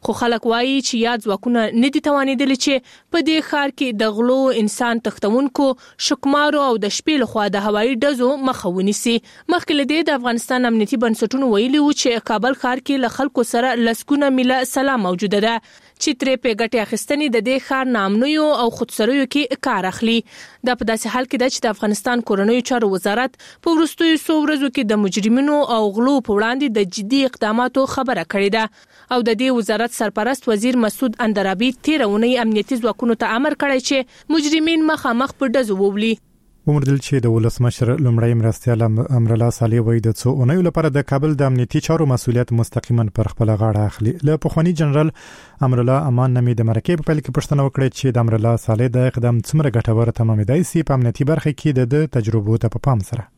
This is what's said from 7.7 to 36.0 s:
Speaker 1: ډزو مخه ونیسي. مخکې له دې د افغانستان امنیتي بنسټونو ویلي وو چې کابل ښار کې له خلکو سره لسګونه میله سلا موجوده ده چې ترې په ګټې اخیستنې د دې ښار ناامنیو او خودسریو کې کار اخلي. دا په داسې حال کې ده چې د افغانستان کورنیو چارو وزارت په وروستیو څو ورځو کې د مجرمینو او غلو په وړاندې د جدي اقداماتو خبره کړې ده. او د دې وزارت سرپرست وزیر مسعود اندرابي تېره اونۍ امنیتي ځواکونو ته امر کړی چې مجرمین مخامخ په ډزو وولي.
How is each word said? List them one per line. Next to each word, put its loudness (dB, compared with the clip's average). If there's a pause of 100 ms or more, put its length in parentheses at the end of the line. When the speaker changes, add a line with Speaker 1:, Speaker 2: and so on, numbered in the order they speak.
Speaker 1:
ډزو 2 (200)
مخه -4
ونیسي. 0 (380)
مخکې -2
له -2
دې 0
د 0
افغانستان -2
امنیتي 0
بنسټونو 0
ویلي 2
وو 2
چې 0
کابل -2
ښار -2
کې 0
له -4
خلکو -2
سره 0
لسګونه 0
میله 0
سلا 0 (100)
موجوده 0
ده 0 (460)
چې -2 (100)
ترې 0 (100)
په 0 (100)
ګټې -2
اخیستنې -2
د 0
دې 2 (100)
ښار -2
ناامنیو 2 (160)
او 2 (100)
خودسریو 0
کې -2
کار -2
اخلي. 0 (480)
دا 2
په -4
داسې -4
حال -2
کې -4
ده 2
چې -8
د 0
افغانستان -2
کورنیو 0
چارو 0
وزارت -4 (260)
په 2
وروستیو 2
څو 0
ورځو 0
کې -2
د 2
مجرمینو 2 (200)
او 2 (160)
غلو 2 (100)
په 0
وړاندې 0 (100)
د 0
جدي 0
اقداماتو 0
خبره -2
کړې 0
ده. 0 (500)
او 2
د 0
دې 2 (120)
وزارت -2
سرپرست -2
وزیر 0
مسعود -2
اندرابي 0
تېره 0
اونۍ 2
امنیتي -2
ځواکونو 0
ته -2
امر -2
کړی 0
چې -2
مجرمین 2
مخامخ -2
په 0
ډزو 0
وولي. 2 (520)